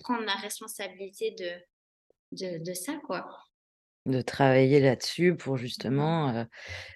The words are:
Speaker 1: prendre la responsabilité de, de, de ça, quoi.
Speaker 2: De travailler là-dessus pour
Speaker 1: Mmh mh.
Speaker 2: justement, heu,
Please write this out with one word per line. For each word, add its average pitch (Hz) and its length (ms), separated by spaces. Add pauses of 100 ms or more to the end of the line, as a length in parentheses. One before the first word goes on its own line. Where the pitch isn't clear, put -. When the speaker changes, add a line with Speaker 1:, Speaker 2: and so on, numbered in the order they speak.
Speaker 1:
prendre 226 220
la 196 100
responsabilité 202 1000
de, 180 200 (800)
de, 180 320
de 180 100
ça, 294 220 (100)
quoi. 175 200 (800)
Speaker 2:
De 131 140
travailler 131 600
là-dessus 147 560
pour 135 200 (200)
Speaker 1:
Mmh - 220
mh. 151 100
Speaker 2:
justement, 156 260
heu, 113 120 (500)